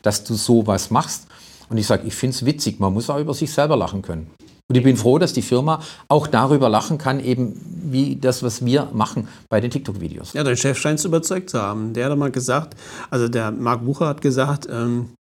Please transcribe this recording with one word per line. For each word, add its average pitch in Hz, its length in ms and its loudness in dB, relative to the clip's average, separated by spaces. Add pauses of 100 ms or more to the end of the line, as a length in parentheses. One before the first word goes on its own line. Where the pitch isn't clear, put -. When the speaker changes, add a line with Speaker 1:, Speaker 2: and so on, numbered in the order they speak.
Speaker 1:
dass - 240 0
du - 80 -4
sowas 107 580 2
machst?“ - 360 -2 (420)
Und 113 80 -2
ich 107 100 0
sag, 101 200 2
„Ich 110 80 -6
find's 127 320 -2
witzig, - 340 -2
man 98 140 2
muss 117 160 -2
auch 143 80 -2
über 151 160 -2
sich - 180 -4
selber 147 240 2
lachen 95 240 -2
können.“ 82 280 -8 (400)
Und 127 80 4
ich 123 80 6
bin 127 120 6
froh, 120 220 6
dass 170 140 2
die 117 100 -2
Firma 151 380 0 (260)
auch 151 220 4
darüber 139 400 4
lachen 147 280 2
kann, 135 220 -2
eben 127 420 -2 (300)
wie 135 240 2
das, 127 300 0
was 123 200 -4
wir 131 280 2
machen 107 340 -2 (220)
bei 107 120 2
den 120 80 0
TikTok-Videos. 90 640 -8
Speaker 2:
Ja, 147 120 -4
dein 135 120 0
Chef 135 220 0
scheint's 151 260 0
überzeugt 180 460 -2
zu 120 100 -2
haben. 107 320 -4
Der 120 160 -2
hat 143 80 0
mal 143 140 0
gesagt, 127 460 -2 (340)
also 120 160 2
der 113 240 -2
Marc 120 340 -2
Bucher 143 220 0
hat 147 140 -4
gesagt, 143 500 0
ähm, 120 380 -2 (180)